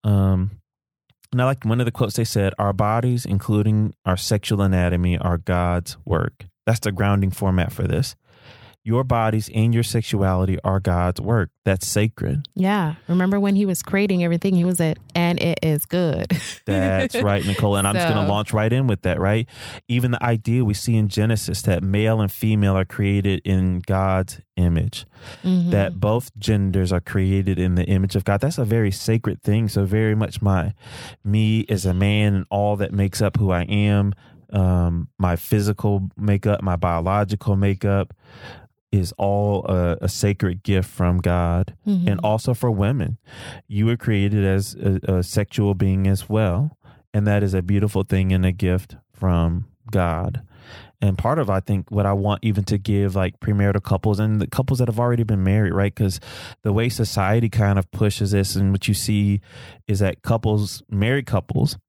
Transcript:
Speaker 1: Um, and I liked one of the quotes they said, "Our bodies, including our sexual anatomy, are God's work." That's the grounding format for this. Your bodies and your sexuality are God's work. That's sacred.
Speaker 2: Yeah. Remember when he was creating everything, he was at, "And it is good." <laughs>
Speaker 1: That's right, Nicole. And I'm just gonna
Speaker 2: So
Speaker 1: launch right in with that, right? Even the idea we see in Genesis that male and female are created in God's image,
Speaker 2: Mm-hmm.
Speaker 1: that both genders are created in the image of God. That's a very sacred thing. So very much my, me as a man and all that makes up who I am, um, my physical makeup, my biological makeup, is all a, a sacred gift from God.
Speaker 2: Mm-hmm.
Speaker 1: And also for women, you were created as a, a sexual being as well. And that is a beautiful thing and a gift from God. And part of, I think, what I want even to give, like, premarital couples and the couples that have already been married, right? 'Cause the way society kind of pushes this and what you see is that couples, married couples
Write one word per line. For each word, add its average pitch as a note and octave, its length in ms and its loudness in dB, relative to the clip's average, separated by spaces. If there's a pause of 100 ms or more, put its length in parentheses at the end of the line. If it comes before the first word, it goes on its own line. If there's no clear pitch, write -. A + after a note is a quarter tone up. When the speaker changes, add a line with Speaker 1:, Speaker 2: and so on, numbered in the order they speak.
Speaker 1:
Um, G2 480 2 (800)
and B2 100 0
I B2+ 40 2
liked C3 200 -2
one A2+ 140 2
of B2 60 2
the A#2 60 -2
quotes A2 240 -2
they A#2 80 0
said, G2+ 360 0
"Our G2+ 140 0
bodies, A#2 520 0
including G#2+ 680 0 (120)
our F#2 120 0
sexual G2+ 440 0
anatomy, F2 560 2
are F2 200 0
God's F2 680 -2
work." E2 400 -2 (200)
That's A2+ 140 0
the G#2 120 -4
grounding G2 400 2
format F#2 400 0
for F2+ 120 -8
this. F#2 320 -2 (680)
Your A#2 200 0
bodies A2 500 0
and A2+ 180 2
your A#2 100 2
sexuality F#2+ 800 0
are F#2+ 200 0
God's F2+ 400 0
work. G#2+ 300 0 (120)
That's F#2+ 240 -2
sacred. A2+ 680 -2
Speaker 2:
Yeah. F#3 420 0 (120)
Remember F#3 320 2
when G3 160 2
he G3+ 100 2
was F#3 160 -2
creating G3 440 0
everything, F3 300 2
he F3 100 4
was F3+ 160 0
at, D#3+ 180 0 (160)
"And F3 260 2
it E3 220 0
is D3+ 220 0
good." E3+ 420 0 (220)
<laughs> - 160 -14
Speaker 1:
That's F#2+ 500 0
right, G2+ 300 0
Nicole. G#2 320 2
And G2 100 2
I'm G2+ 80 0
just F3 140 2
gonna G#2 180 0
Speaker 2:
So G2+ 60 0
Speaker 1:
launch G#2 180 -2
right G#2+ 220 2
in C3 140 2
with G#2 160 0
that, E2+ 180 0
right? G#2+ 260 2 (400)
Even A#2+ 240 0
the A#2+ 100 -2
idea A#2 440 0
we G2+ 80 2
see A2+ 240 0
in G#2 100 2
Genesis G#2+ 540 -2
that F2+ 200 2
male G#2+ 380 0
and G2+ 100 0
female G#2 480 2
are F#2+ 60 2
created G2 640 0
in F#2 340 2
God's F#2+ 640 -2 (160)
image, E2+ 480 0 (400)
Speaker 2:
Mm-hmm. F3+ 240 2
Speaker 1:
that F#2+ 320 0
both A2 360 -2
genders G2 540 0
are F2+ 100 0
created F#2+ 580 0
in F2+ 160 0
the F2 100 2
image F#2+ 320 0
of F#2+ 80 -2
God. G2+ 160 0
That's D3 160 -2
a B2+ 80 -2
very G#2+ 260 0
sacred A2 500 -2
thing. G#2+ 280 0
So G2+ 160 0
very G#2+ 280 0
much G#2+ 280 -2
my, F#2+ 320 0 (500)
me A2 460 0
as F#2+ 160 -2
a F#2 80 2
man G2+ 420 2
and F#2+ 140 -2
all G#2 260 0
that G2+ 160 -4
makes G2 300 0
up G2+ 160 0
who G2+ 140 2
I F2 120 0
am, G2+ 500 0 (380)
um, F2 560 0 (100)
my F2+ 200 0
physical G2+ 800 -2
makeup, G2+ 440 0
my F#2 140 -2
biological F#2 800 -2
makeup, G2 580 0 (800)
is F#2 240 0
all G2+ 480 0
a, F2 360 0
a F2+ 60 -2
sacred G2 560 -2
gift F#2+ 260 0
from F2+ 280 0
God. F2 580 0 (100)
Speaker 2:
Mm-hmm. F#3 220 0
Speaker 1:
And G2 160 0
also A2 300 0
for A#2+ 180 0
women, G#2+ 460 0 (500)
you G#2 200 0
were A#2 100 2
created G2+ 480 2
as F#2+ 300 0
a, F#2+ 400 0
a F2+ 80 0
sexual G2+ 500 0
being F#2+ 340 2
as G2 220 0
well. G#2+ 480 0 (360)
And G#2 140 2
that G#2 160 2
is F#2+ 100 0
a F#2+ 80 0
beautiful G2 420 0
thing F#2+ 280 0
and F#2 140 2
a F#2 80 2
gift F2+ 420 -2 (160)
from E2+ 540 0 (260)
God. F2 520 -2 (580)
And G2 160 2
part C#3 200 0
of, A#2+ 120 -2
I F#2+ 100 2
think, F#2+ 320 -4
what G#2 140 0
I G2 80 2
want G2 320 0
even G#2 200 0
to G#2 120 0
give, G2+ 380 0
like, F#2 260 -2
premarital G2+ 420 0
couples G2+ 380 0
and G#2+ 180 0
the - 80 -2
couples C3+ 320 -2
that B2 80 2
have A2+ 120 -2
already A#2+ 240 0
been G#2 200 0
married, G2 300 2
right? G2 200 0
'Cause F#2+ 280 -2 (420)
the G#2+ 80 0
way A2+ 160 2
society A2 600 0
kind G2+ 280 2
of F#2 140 -2
pushes G2+ 400 0
this G2 240 0
and G2 160 2
what G2 160 -2
you G#2+ 60 2
see G2+ 480 0 (460)
is G2+ 120 -2
that G2 220 0
couples, G#2+ 680 0
married A#2 360 0
couples - 520 -2 (120)